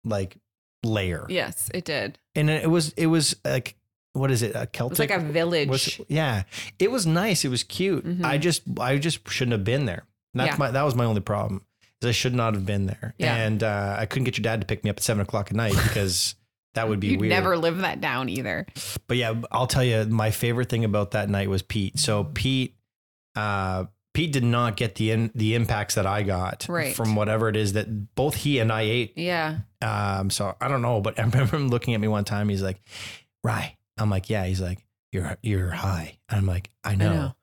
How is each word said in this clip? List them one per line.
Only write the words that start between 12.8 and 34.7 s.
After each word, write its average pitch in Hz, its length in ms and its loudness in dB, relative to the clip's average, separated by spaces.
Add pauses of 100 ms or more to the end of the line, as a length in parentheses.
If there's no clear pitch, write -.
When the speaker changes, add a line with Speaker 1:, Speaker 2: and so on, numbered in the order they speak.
Speaker 1:
there. 101 320 -6
Speaker 2:
Yeah. - 180 2
Speaker 1:
And, 110 260 0
uh, 101 360 0
I 107 80 -2
couldn't 131 180 -2
get 120 140 -2
your 110 60 -2
dad 113 160 0
to 92 60 -4
pick - 180 -4
me 104 60 2
up 101 60 -4
at - 60 -8
seven 104 180 0
o'clock 98 300 -2
at 98 60 -2
night 110 160 2
Speaker 2:
<laughs> - 120 4
Speaker 1:
because 98 500 0 (400)
that 113 140 0
would 107 120 0
be 101 80 0
Speaker 2:
You'd - 120 2
Speaker 1:
weird. - 100 2
Speaker 2:
never 185 260 2
live 165 220 0
that 185 220 -4
down 131 280 -2
either. 101 380 -4 (420)
Speaker 1:
But 123 80 0
yeah, 117 180 0 (160)
I'll 120 160 0
tell 131 180 2
you, 113 200 4
my 110 260 2
favorite 120 380 0
thing 113 160 2
about 104 280 0
that 104 160 0
night 98 200 0
was 95 140 0
Pete. - 360 -2
So 104 260 2 (100)
Pete, 131 420 0 (580)
uh, 95 520 0 (280)
Pete 156 180 0
did 131 120 2
not 120 320 2
get 120 200 -2
the 110 160 0
in, 113 220 2
the 110 200 2
impacts 110 400 0
that 98 120 2
I 101 160 0
got 95 460 -2
Speaker 2:
Right. 165 260 -2
Speaker 1:
from 110 200 0
whatever 110 340 2
it 104 80 0
is 104 180 2
that 104 420 -4
both 143 180 0
he 143 240 0
and 113 140 2
I 110 100 0
ate. 113 340 0
Speaker 2:
Yeah. 160 420 -2 (220)
Speaker 1:
Um, 101 500 0
so 98 300 -4
I 120 80 -2
don't 135 140 0
know, 120 180 2
but 104 180 -2
<laughs> - 20 -2
I - 20 2
remember 123 340 4
him 143 120 0
looking 123 260 2
at 110 60 0
me 107 80 2
one 104 160 2
time. 104 240 0
He's 98 140 0
like, 95 180 -4 (640)
"Rye." 110 320 -2 (200)
I'm 107 140 0
like, 95 200 -2
"Yeah." 104 140 0
He's 92 160 -2
like, 92 240 -6 (280)